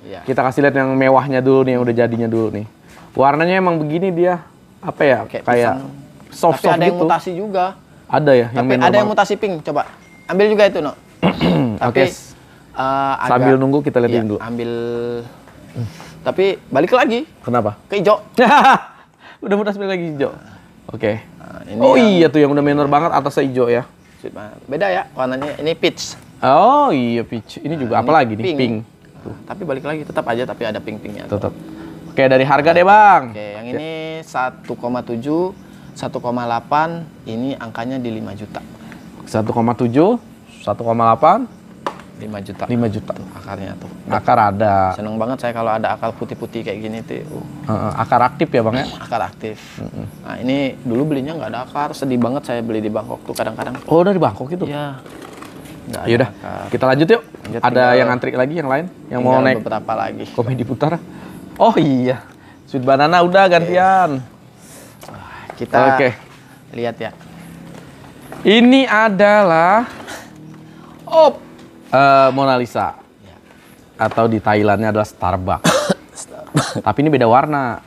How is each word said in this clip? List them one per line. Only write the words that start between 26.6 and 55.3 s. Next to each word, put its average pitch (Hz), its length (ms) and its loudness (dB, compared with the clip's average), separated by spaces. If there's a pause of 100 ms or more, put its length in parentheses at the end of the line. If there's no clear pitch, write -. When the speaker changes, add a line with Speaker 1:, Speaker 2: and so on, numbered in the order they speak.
Speaker 2:
iya, 120 320 0
peach. - 360 -10
Ini 156 160 -8
juga 120 240 -2
Speaker 1:
Nah, - 20 2
Speaker 2:
apa 120 120 -2
Speaker 1:
ini 160 40 6
Speaker 2:
lagi 127 160 2
nih? 107 120 -6
Speaker 1:
pink. 170 120 -2
Speaker 2:
Pink. 120 180 0 (460)
Speaker 1:
Nah, 110 240 -14
tapi - 200 -12
balik 135 200 -6
lagi 151 200 -8
tetap - 200 -6
aja, 120 200 -4
tapi 104 200 -10
ada 107 140 -6
pink-pinknya. 104 480 -12
Speaker 2:
Tetap. 101 240 -4 (580)
Oke, - 160 0
dari 131 180 6
harga 143 280 4
deh, 170 120 6
Bang. 196 480 8
Speaker 1:
Oke, 104 220 -12
yang 107 140 -12
Speaker 2:
Ya. 123 60 -10
Speaker 1:
ini 151 180 -8 (300)
satu 127 540 -8
koma 120 280 -6
tujuh, 147 480 -4 (420)
satu - 260 -10
koma 120 260 -6
delapan, 151 580 -2 (220)
ini 123 320 -6
angkanya 117 420 -10
di 120 140 -6
lima 110 200 -10
juta. 101 300 -14 (640)
Speaker 2:
Satu 110 260 -2
koma 117 240 0
tujuh, 147 440 2 (420)
satu 104 220 -6
koma 117 260 2
delapan. 170 380 4 (680)
Speaker 1:
Lima 107 240 -12
juta. 95 280 -10
Speaker 2:
Lima 120 200 0
juta. 107 260 -6
Speaker 1:
Tuh, - 200 -12
akarnya 95 420 -12
tuh. - 160 -16 (160)
Speaker 2:
Akar 120 380 2
ada. 98 500 2
Speaker 1:
Seneng 107 220 -8
banget 120 240 -4
saya 120 120 -4
kalau 113 200 -4
ada 110 180 -2
akar 110 220 -4
putih-putih 117 500 -10
kayak 101 180 -8
gini 110 200 -10
tuh. - 240 -12
Uh. - 180 -14 (240)
Speaker 2:
Heeh, 107 300 -4
akar 117 280 2
aktif 143 240 -2
ya, 123 140 2
Bang, 110 140 0
ya? 139 100 -4 (100)
Speaker 1:
Akar - 280 -6
aktif. 107 340 -12 (180)
Speaker 2:
Mm-mm. 107 300 -12 (140)
Speaker 1:
Nah, - 180 -12
ini 131 200 -2 (200)
dulu 123 300 -2
belinya 143 260 -4
nggak 110 160 -8
ada 113 120 -8
akar, 143 300 -6
sedih 131 260 -4
banget 120 260 -2
saya 120 160 -6
beli 113 180 -4
di 107 100 -4
Bangkok 110 360 -8
tuh - 80 -12
kadang-kadang. 117 420 -6 (100)
Speaker 2:
Oh, 160 180 4
dari 185 160 2
Bangkok 127 300 -2
itu? 180 180 -6
Speaker 1:
Iya. 143 360 -10 (800)